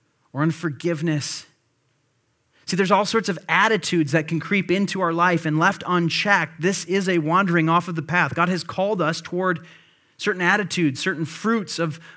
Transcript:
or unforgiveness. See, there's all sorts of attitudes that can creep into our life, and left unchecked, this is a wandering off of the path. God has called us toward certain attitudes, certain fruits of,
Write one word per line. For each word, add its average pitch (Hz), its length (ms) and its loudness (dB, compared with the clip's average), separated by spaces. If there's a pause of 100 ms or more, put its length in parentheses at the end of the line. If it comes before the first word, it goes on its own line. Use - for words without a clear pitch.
(340)
or 135 80 -2
unforgiveness. 156 1040 -2 (1200)
See, - 100 -4
there's 185 140 2
all 196 160 4
sorts 220 240 0
of 175 80 -2 (100)
attitudes 175 680 2
that 156 140 2
can 165 120 -2
creep 180 320 0
into 190 300 0
our 170 120 0
life, 170 320 2
and 156 140 0
left 190 260 2
unchecked, 175 760 0
this 190 240 0
is 190 220 0
a 180 120 2
wandering 170 500 2
off 170 180 2
of 175 80 -6
the 160 60 -4
path. 160 320 0
God 170 160 2
has 180 140 -2
called 196 360 -2
us 156 220 -2
toward 180 380 -2 (580)
certain 196 240 -2
attitudes, 175 580 2
certain 160 260 -2
fruits 220 520 -4
of, 165 220 -4 (180)